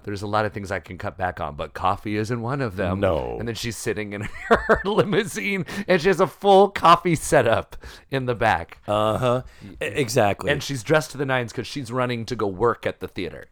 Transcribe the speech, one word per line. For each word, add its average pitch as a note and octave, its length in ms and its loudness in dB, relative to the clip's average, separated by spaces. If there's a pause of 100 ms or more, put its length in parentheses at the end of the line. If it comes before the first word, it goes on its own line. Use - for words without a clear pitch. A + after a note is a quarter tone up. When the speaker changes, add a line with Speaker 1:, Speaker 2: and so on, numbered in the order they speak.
Speaker 1:
there's G2+ 180 -8
a G#2+ 60 -6
lot G#2+ 180 0
of G2+ 80 -4
things G2+ 160 -8
I F#2+ 100 -4
can F2+ 180 -14
cut G2 200 -10
back F2+ 220 -4
on, D2+ 160 -6
but D#2 180 -10
coffee G2+ 440 -2
isn't A2 240 -2
one C3+ 200 -4
of G#2+ 140 -4
them." F#2+ 240 -2
Speaker 2:
No. D#2+ 400 0
Speaker 1:
And A#2 80 -6
then A2+ 80 -6
she's A#2 220 -6
sitting G#2 360 -6
in G#2 80 -6
<laughs> - 280 -10
her - 360 4
limousine, G3+ 800 0 (220)
and F3+ 120 4
she D3+ 100 0
has E3 100 4
a F#3 80 4
full G3 420 6
coffee E3 460 4
setup A#2 640 2 (340)
in C3 160 -4
the A#2+ 80 0
back. G2 420 0 (100)
Speaker 2:
Uh-huh. A2 540 2 (220)
E-, G2+ 160 -16
exactly. A2+ 720 0
Speaker 1:
And D3 100 -2
she's C#3 220 -8
dressed D#3 280 2
to C3 60 -16
the C#3 80 -4
nines B2+ 260 -2
'cause A2+ 140 -8
she's A#2+ 260 -10
running B2 340 -4
to B2 100 -6
go A2 100 -2
work G2+ 400 0
at F#2 140 -4
the F2+ 80 -8
theater. D#2 440 -10